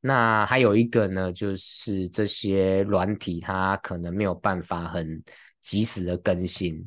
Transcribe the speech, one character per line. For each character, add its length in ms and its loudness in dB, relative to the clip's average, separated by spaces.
那 460 4
还 120 2
有 160 6
一 80 6
个 240 2
呢， 240 -2
就 240 -4
是 540 -4
这 160 -2
些 580 2
软 340 0
体 220 -6
它 380 -2
可 200 -8
能 160 -6
没 120 0
有 100 0
办 260 -2
法 240 -6
很 380 -6
及 220 -2
时 200 2
的 140 -2
更 280 0
新 420 -4